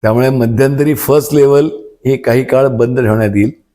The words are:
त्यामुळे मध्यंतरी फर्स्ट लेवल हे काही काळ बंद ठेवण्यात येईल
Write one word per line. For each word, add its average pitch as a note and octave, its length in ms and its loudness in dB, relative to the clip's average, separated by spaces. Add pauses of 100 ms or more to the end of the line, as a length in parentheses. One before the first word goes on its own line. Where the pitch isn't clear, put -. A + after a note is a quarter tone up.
त्यामुळे A#2+ 280 0
मध्यंतरी C3+ 640 0
फर्स्ट D3 380 0
लेवल C#3+ 360 4 (360)
हे C3 120 0
काही B2+ 260 0
काळ C3+ 240 0
बंद B2 320 -2
ठेवण्यात G#2+ 360 0
येईल G#2 160 0 (240)